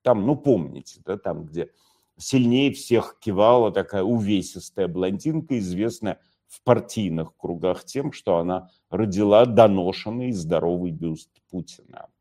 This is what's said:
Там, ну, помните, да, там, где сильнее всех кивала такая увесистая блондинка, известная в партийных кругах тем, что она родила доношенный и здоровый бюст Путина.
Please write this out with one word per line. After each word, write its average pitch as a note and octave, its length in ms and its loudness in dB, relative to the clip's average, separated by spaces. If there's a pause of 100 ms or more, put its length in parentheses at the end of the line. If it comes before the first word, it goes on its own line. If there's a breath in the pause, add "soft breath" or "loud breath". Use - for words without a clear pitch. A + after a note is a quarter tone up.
Там, A2 240 2
ну, C#3+ 100 2
помните, E2+ 680 -2
да, G2+ 120 -6
там, F2 280 -8
где D#2+ 260 -10 (460)
сильнее B2+ 540 2
всех - 480 -2
кивала G#2+ 520 4
такая F#2+ 320 -2
увесистая G2 840 -4
блондинка, G2+ 720 -4
известная G2 600 -6 (280)
в - 160 -20
партийных F2+ 760 -2
кругах F2 480 -4
тем, C#3 260 -8
что F#2 260 -2
она F2+ 320 -4 (200 soft breath)
родила G#2 560 4
доношенный G#2+ 840 2
и B2 40 -4
здоровый F2 580 -2
бюст D#2+ 380 -8 (200)
Путина. - 600 -16 (120)